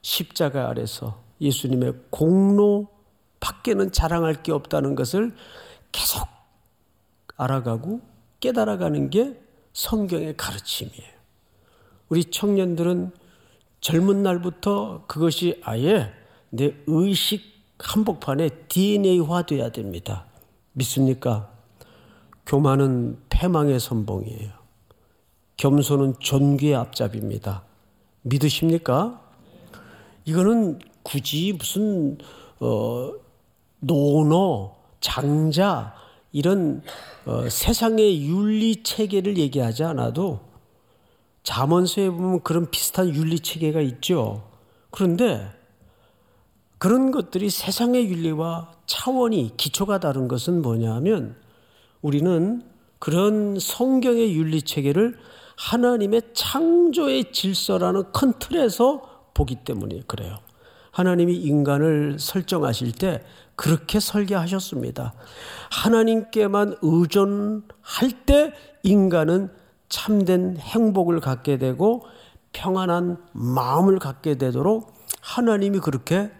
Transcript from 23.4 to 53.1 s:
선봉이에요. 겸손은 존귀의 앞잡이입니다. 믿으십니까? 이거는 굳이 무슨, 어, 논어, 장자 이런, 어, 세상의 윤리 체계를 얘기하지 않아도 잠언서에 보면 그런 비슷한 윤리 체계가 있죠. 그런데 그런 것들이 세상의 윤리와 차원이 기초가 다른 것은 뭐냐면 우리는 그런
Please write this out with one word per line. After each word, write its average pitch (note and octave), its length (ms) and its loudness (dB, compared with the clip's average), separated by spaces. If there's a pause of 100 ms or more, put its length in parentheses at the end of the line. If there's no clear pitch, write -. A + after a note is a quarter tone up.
선봉이에요. G#2+ 800 -6 (1000)
겸손은 C#3 600 4
존귀의 C#3+ 540 2
앞잡이입니다. G#2 920 -4 (580)
믿으십니까? D#3 1000 0 (1000)
이거는 F#3 560 2 (240)
굳이 D#3 480 -2
무슨, F3+ 640 -2 (440)
어, A#2+ 500 -2 (680)
논어, D3 960 2 (240)
장자 D3 920 0 (380)
이런, E3 500 0 (440)
어, A#2 240 -4
세상의 A3 760 2
윤리 G#3+ 580 0
체계를 G3+ 540 -2
얘기하지 B2+ 460 0
않아도 C3+ 560 -2 (1040)
잠언서에 F3+ 640 2
보면 F3+ 340 -2
그런 E3+ 280 0
비슷한 - 420 -2
윤리 D#3+ 280 0
체계가 D#3 400 -2
있죠. B2 640 -2 (480)
그런데 F3 540 0 (1300)
그런 B3+ 340 2
것들이 G3+ 380 -4
세상의 A#3+ 600 0
윤리와 E3 640 -4 (140)
차원이 A#3 720 -2
기초가 G3 420 -2
다른 C3+ 300 -2
것은 E3 320 -2
뭐냐면 A#2 720 -2 (680)
우리는 E3+ 600 0 (340)
그런 G3+ 600 0